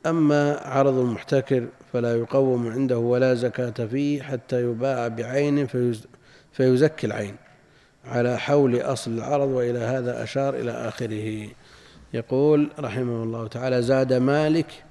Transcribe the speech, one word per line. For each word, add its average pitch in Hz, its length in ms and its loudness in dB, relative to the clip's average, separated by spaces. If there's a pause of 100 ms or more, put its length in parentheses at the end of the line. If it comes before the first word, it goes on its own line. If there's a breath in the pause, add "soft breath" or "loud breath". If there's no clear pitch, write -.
أما 147 580 2
عرض 135 340 2
المحتكر 127 680 0 (240)
فلا 117 240 0
يقوم 123 520 0
عنده 127 300 0
ولا 123 360 2
زكاة 120 520 -2
فيه 139 360 -2
حتى 127 400 -4
يباع 120 460 -2
بعين 135 580 0
فيز-، 120 400 -2 (460 soft breath)
فيزكي 131 540 4
العين 107 300 -6 (680 soft breath)
على 123 340 0
حول 139 420 4
أصل 127 300 -4
العرض"، 135 380 0
وإلى 123 300 0
هذا 120 440 -2
أشار 139 320 -2
إلى 120 160 -4
آخره. 110 800 -6 (680 loud breath)
يقول 147 640 2
رحمه 120 440 -4
الله 113 260 -6
تعالى: 123 340 -2
"زاد 131 300 2
مالك 151 800 2